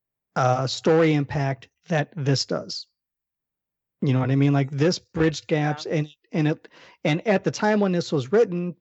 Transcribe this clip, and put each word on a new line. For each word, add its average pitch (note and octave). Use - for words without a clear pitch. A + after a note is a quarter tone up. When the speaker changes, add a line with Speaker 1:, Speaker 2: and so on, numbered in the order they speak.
Speaker 1:
uh, B2+
story D#3+
impact C#3
that D3+
this C#3
does. -
You C#3
know B2+
what B2+
I C3+
mean? C#3+
Like, C#3
this D3+
bridged D#3+
gaps, D3+
Speaker 2:
Yeah. -
Speaker 1:
and, D3+
and D#3
it, D#3+
and D#3+
at F#3+
the E3
time G#3+
when G3
this F3
was C3+
written, F3